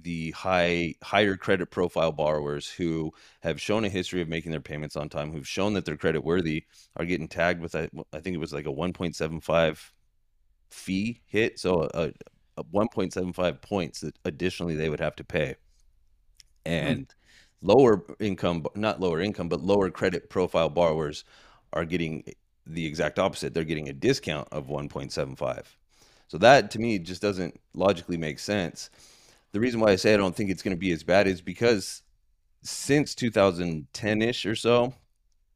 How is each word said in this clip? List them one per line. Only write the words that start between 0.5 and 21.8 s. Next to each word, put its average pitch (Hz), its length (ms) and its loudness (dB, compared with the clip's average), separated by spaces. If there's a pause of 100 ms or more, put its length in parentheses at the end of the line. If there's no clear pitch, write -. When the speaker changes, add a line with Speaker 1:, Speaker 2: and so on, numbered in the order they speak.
Speaker 1:
higher 101 320 2
credit 92 360 -2
profile 85 400 0
borrowers 73 580 -2
who 80 420 -2 (300)
have 78 180 -2
shown 110 260 0
a 98 40 -2
history 90 320 -2
of 82 60 -4
making 82 240 -6
their 76 100 -4
payments 76 340 -10
on 73 140 -6
time, 78 220 -6
who've 73 160 -10
shown 101 260 0
that 92 100 0
they're 78 140 -4
credit 80 260 0
worthy, 80 420 0 (300)
are 85 100 -4
getting 85 220 -4
tagged 85 320 0
with, 82 140 -10
I, 80 160 -4 (240)
I 78 60 -10
think 90 160 -6
it 76 40 -4
was, 73 140 -6
like, 73 140 -6
a 71 40 -4
one 82 220 -4
point 87 220 -6
seven 80 260 -6
five 80 520 2 (760)
fee 104 560 -4
hit. 110 320 2
So 90 380 2
a, 82 160 0 (440)
a - 140 -10
one 104 180 2
point 101 260 -4
seven 90 200 -4
five 87 280 0
points 90 400 -4
that 78 240 -8
additionally 85 500 -2
they 78 140 0
would 76 100 -4
have 78 160 -2
to - 80 -14
pay. 71 320 -2 (1120)
And 82 420 -2
Speaker 2:
Hmm. - 60 -20 (500)
Speaker 1:
lower 110 420 6 (140)
income, 87 440 -2 (120)
not 104 240 -2
lower 85 200 0
income, 95 300 -2
but 82 100 0
lower 95 300 4
credit 90 400 -2
profile 85 400 2
borrowers 78 560 0 (480)
are 82 100 0